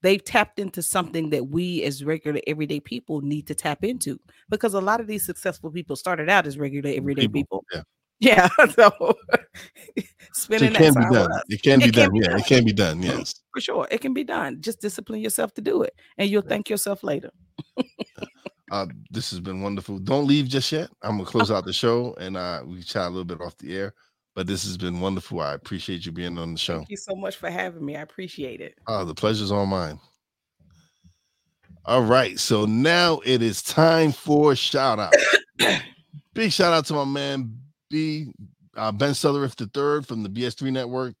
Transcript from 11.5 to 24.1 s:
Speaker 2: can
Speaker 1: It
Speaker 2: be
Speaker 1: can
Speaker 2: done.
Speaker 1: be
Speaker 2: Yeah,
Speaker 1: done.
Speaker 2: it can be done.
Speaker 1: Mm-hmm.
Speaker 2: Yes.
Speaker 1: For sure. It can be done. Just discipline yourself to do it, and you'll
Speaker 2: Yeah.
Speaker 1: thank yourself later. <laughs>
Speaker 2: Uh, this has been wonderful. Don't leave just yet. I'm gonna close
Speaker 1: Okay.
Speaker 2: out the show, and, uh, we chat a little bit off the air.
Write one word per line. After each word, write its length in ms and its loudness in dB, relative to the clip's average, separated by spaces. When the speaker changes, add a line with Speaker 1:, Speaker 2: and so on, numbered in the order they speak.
Speaker 2:
can 180 8
Speaker 1:
It 60 8
Speaker 2:
be 60 8
Speaker 1:
can 100 8
Speaker 2:
done. 100 6
Speaker 1:
be 60 2
Speaker 2:
Yeah, 100 4
Speaker 1:
done. 120 2
Speaker 2:
it 60 -4
can 200 6
be 60 4
done. 280 2
Speaker 1:
Mm-hmm. 180 -2
Speaker 2:
Yes. 160 -10
Speaker 1:
For 80 -8
sure. 280 -4
It 120 -2
can 100 -4
be 120 -2
done. 360 -6
Just 220 -8
discipline 400 -8
yourself 320 -4
to 80 -10
do 200 0
it, 120 -10
and 100 0
you'll 140 2
Speaker 2:
Yeah. 80 -10
Speaker 1:
thank 180 -4
yourself 340 -4
later. 280 -6
<laughs> 60 -4
Speaker 2:
Uh, 140 -4
this 200 -8
has 100 -10
been 220 -8
wonderful. 360 -8
Don't 280 0
leave 200 2
just 260 -2
yet. 180 -4
I'm 160 -6
gonna 80 -6
close 260 0
Speaker 1:
Okay. 60 2
Speaker 2:
out 80 -2
the 80 -8
show, 480 0
and, 160 -10
uh, 300 -6
we 160 -14
chat 240 -4
a 20 -6
little 160 -8
bit 160 -10
off 160 -14
the 180 -12
air. 200 -8